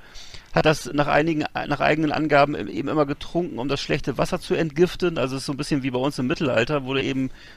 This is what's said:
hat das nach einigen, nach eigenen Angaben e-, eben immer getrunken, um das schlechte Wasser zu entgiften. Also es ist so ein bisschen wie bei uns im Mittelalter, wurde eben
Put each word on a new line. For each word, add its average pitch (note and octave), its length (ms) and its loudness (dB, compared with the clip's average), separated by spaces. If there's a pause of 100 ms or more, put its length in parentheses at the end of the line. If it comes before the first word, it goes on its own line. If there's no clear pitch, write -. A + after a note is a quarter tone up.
(520)
hat D#3+ 120 4
das D3+ 300 2
nach C#3+ 120 2
einigen, D3+ 380 2 (240)
nach C#3+ 120 -2
eigenen D3+ 320 2
Angaben D3 420 4
e-, G2 160 -6
eben C3+ 180 -4
immer D3+ 180 2
getrunken, - 520 -4
um B2+ 100 -4
das C#3 120 -2
schlechte D3 380 -2
Wasser D#3+ 220 0
zu - 140 -2
entgiften. E3 640 0
Also C3 180 -2
es B2+ 60 -6
ist - 40 -8
so D3+ 60 -4
ein B2+ 60 -4
bisschen C#3+ 240 0
wie C3 80 -2
bei B2 80 -2
uns C#3 200 -2
im B2+ 80 0
Mittelalter, B2+ 580 0
wurde C3 180 -2
eben C3 280 -2 (260)